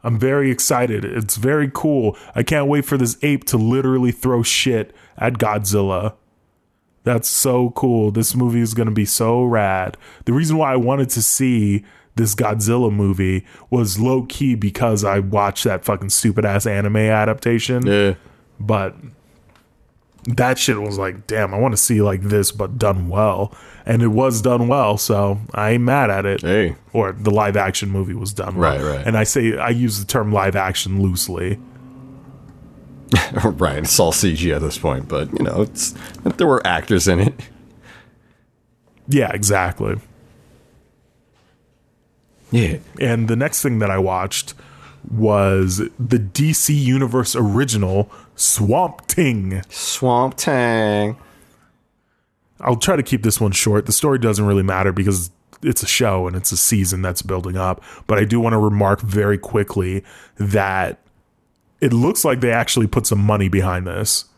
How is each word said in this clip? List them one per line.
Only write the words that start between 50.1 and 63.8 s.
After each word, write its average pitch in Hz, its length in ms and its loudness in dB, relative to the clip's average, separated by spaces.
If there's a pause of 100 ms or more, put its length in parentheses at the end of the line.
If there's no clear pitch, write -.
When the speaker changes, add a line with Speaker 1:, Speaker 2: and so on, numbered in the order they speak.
Speaker 2:
Thing. 110 800 2 (1400)
Speaker 1:
I'll 123 160 0
try 180 200 0
to 143 60 0
keep 123 200 -2
this 110 180 0
one 104 120 0
short. 104 340 0
The 107 60 -2
story 139 260 2
doesn't 107 260 2
really 101 180 4
matter 95 300 0
because 92 380 0 (320)
it's - 200 0
a - 40 -6
show 95 400 0
and 90 100 -4
it's 92 160 -4
a 92 40 -4
season 92 460 0
that's 90 200 -4
building 92 340 -4
up. 92 260 -2 (240)
But 107 120 2
I 101 60 4
do 117 160 0
wanna 113 180 2
remark 101 420 2
very 101 380 0
quickly 98 680 -4 (320)
that 98 600 -2 (840)
it 120 120 2
looks 131 320 2
like 127 160 0
they 123 100 0
actually 117 380 0
put - 180 -2
some 101 140 0
money 101 280 2
behind 92 380 0